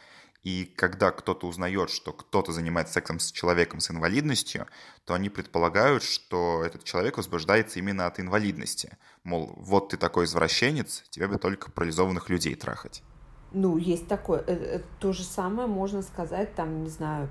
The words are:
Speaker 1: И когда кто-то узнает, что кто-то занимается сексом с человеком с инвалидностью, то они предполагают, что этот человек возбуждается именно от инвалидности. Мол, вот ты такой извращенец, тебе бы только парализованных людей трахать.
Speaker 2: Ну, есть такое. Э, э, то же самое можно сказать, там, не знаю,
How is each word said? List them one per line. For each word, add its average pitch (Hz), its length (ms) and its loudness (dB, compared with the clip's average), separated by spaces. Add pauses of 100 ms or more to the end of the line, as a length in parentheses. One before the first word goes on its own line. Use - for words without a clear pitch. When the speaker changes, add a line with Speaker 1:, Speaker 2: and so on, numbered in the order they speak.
(420)
Speaker 1:
И 92 220 -2 (120)
когда 92 360 2
кто-то - 340 -4
узнает, 90 440 -2
что - 220 -8
кто-то - 400 0
занимается 82 420 0
сексом 82 260 -2
с - 120 -4
человеком 85 480 2
с - 100 -2
инвалидностью, 107 760 0 (380)
то 87 100 -2
они 95 140 0
предполагают, 98 760 4
что 85 600 0
этот - 200 -6
человек 98 320 0
возбуждается 90 640 2
именно 95 280 0
от - 140 -4
инвалидности. 95 760 -2 (280)
Мол, 82 320 -2
вот 95 340 2
ты 85 60 -4
такой 87 280 4
извращенец, 85 880 2
тебе 98 180 -2
бы 98 100 -2
только - 320 -2
парализованных 87 580 0
людей 82 280 0
трахать. - 460 -10 (500)
Speaker 2:
Ну, 190 240 2
есть 170 320 0
такое. 185 380 0
Э, 185 80 0 (240)
э, - 20 -10 (200)
то 196 120 0
же 185 120 -4
самое 208 440 -2
можно 196 340 -2
сказать, 185 520 -4
там, 156 300 -4
не 160 60 -6
знаю, 151 400 -4